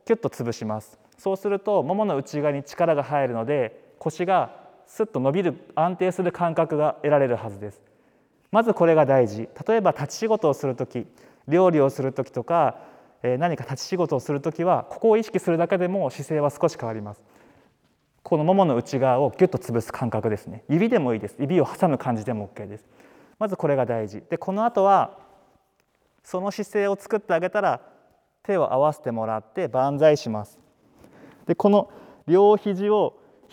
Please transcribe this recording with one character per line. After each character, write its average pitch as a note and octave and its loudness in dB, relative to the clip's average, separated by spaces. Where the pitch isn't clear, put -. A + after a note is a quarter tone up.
キ - 0
ュ A3+ 2
ッ A3+ -4
と - -2
潰 A#2 -6
し A2 -10
ま G#2+ -6
す。 - -20
そ - -4
う F#3+ -4
す G#3 -6
る G3 -2
と、 G3 0
も D3 -4
も G#3+ 0
の F3+ -2
内 C#3+ -6
側 D3 2
に C#3 -6
力 E3 0
が C#3+ 0
入 C3+ -2
る A#2+ -6
の A2+ -4
で、 C3 -4
腰 E3+ -6
が E3+ 0
ス - -4
ッ - -2
と F3 -6
伸 C3 0
び F#3+ 0
る、 E3+ -2
安 F3 0
定 F3+ 0
す F#3 -4
る F3 -2
感 E3 -2
覚 D#3 0
が D3+ 0
得 D3 -2
ら D3 4
れ C3+ 4
る A#2+ 0
は A2+ -8
ず G2 -12
で G#2 -12
す。 - -20
ま A3 4
ず A3+ 0
こ F3 2
れ E3 6
が D#3 6
大 C3 4
事。 G#2+ -8
例 A3 2
え A3+ 2
ば F3+ 2
立 C#3+ -6
ち - -14
仕 - -4
事 G#3+ 2
を C#3 2
す - -8
る C3 -2
と C3 -6
き、 A#2+ -8
料 F3+ 4
理 D#3 4
を C#3 4
す C3+ -6
る C3 -2
と C3+ -4
き B2+ -14
と B2 -6
か、 D#3+ 0
え B2 0
ー、 B2+ -2
何 D#3+ -2
か - -10
立 - -10
ち - -12
仕 F#3+ -4
事 E3 0
を C3 0
す - -6
る C#3+ -2
と D#3 -4
き F3+ -6
は、 E3 0
こ - -14
こ A3+ 4
を G#3+ 6
意 A3+ 0
識 F#3 -4
す - -2
る E3 2
だ E3+ 0
け F#3+ 0
で F3+ -2
も F3+ -2
姿 D3 -8
勢 D3+ 0
は D3 2
少 E3 0
し - -10
変 B2 -8
わ A2+ -6
り A2 -8
ま G#2 -12
す。 - -20
こ - 0
の D3+ 0
も F3+ 4
も G3 4
の C#3 2
内 B2 -2
側 B2+ 4
を C#3 2
ギ F#3 2
ュ - 6
ッ - -
と C#3 -4
潰 A#2 -4
す - -6
感 - -4
覚 A2 -2
で G#2 -2
す - -12
ね。 G2 -14
指 E3+ 2
で A#3 2
も B2+ 0
い - -2
い G#2+ -6
で G2+ -8
す。 - -14
指 D3+ 0
を C3+ 2
挟 - 0
む C3+ 0
感 B2 -4
じ G#2+ -6
で G#2+ -4
も G#2 -8
OK G#2 -12
で G#2 -16
す。 - -20
ま G#3+ -2
ず - -6
こ - -2
れ C#3+ 2
が C3 2
大 A2+ -2
事。 G2+ -14
で、 E3 -4
こ - -8
の G#3 0
後 A#3 2
は、 F#3+ 2
そ - -8
の G3 -4
姿 - -8
勢 G3+ 2
を G3 0
作 G3 -4
っ G#3 -2
て G3+ -2
あ E3 2
げ F3+ -2
た G#3 -2
ら、 D#3 0
手 G3 0
を D3 0
合 C3 2
わ D3+ 4
せ - -16
て B2+ -6
も A2+ -4
ら A2 -2
っ A2 -10
て - -6
万 C3 0
歳 D3+ 6
し - -6
ま G#2+ -4
す。 - -20
で、 E3+ 0
こ - 4
の G3+ 4
両 G3+ 6
肘 G3+ -2
を G3+ 0